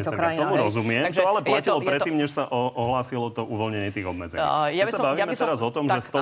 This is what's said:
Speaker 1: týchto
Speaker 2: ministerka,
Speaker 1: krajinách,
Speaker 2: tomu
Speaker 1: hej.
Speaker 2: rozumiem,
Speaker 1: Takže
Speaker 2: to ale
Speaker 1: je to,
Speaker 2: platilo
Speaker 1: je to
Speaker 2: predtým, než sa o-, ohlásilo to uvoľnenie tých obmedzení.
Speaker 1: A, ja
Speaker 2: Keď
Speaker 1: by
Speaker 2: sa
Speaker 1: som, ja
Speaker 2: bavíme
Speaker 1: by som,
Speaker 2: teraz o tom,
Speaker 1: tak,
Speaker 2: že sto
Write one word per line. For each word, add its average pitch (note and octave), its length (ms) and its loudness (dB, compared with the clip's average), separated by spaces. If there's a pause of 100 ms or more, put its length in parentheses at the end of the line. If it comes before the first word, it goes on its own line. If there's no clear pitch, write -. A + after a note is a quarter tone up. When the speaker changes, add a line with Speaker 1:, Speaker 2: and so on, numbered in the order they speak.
Speaker 1:
týchto - 80 -4
Speaker 2:
ministerka, E3 160 0
Speaker 1:
krajinách, D#3+ 240 0
Speaker 2:
tomu - 80 2
Speaker 1:
hej. B2+ 80 4
Speaker 2:
rozumiem, A2+ 400 2
Speaker 1:
Takže F3 160 0
Speaker 2:
to F3+ 80 4
ale G#3 80 4
Speaker 1:
je F3 80 -2
to, - 80 0
Speaker 2:
platilo G#3+ 240 2
Speaker 1:
je C3 80 0
to - 80 0
Speaker 2:
predtým, D#3+ 240 0
než D3 160 0
sa C#3 160 -2
o-, B2 240 0
ohlásilo B2 560 -2
to A2+ 160 -4
uvoľnenie G#2+ 480 -2
tých F#2+ 160 -6
obmedzení. F2 320 -6
Speaker 1:
A, D3 320 2
ja F#3+ 160 2
Speaker 2:
Keď - 0 -
Speaker 1:
by A3+ 40 -4
Speaker 2:
sa G#3+ 40 -2
Speaker 1:
som, F3+ 80 0
ja C#3 80 2
Speaker 2:
bavíme F#3+ 160 0
Speaker 1:
by - 80 -4
som, - 80 -2
Speaker 2:
teraz C3+ 160 0
o A#2 160 0
tom, D3+ 80 0
Speaker 1:
tak, C#3+ 160 2
Speaker 2:
že - 80 -
sto C#3+ 140 0